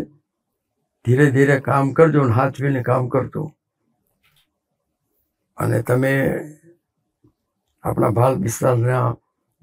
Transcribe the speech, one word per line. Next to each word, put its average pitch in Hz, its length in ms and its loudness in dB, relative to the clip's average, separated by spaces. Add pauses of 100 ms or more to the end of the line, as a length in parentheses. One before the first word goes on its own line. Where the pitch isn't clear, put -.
(1040)
ધીરે 135 260 4
ધીરે 139 280 2
કામ 139 320 -2
કરજો 151 320 2
ને 127 80 2
હાચવીને 135 500 -2
કામ 127 260 -2
કરજો. 110 440 -6 (2000)
અને 113 240 -2
તમે 131 540 0 (1500)
આપણા 110 260 0
ભાલ 120 260 2
વિસ્તારના 120 800 -2 (480)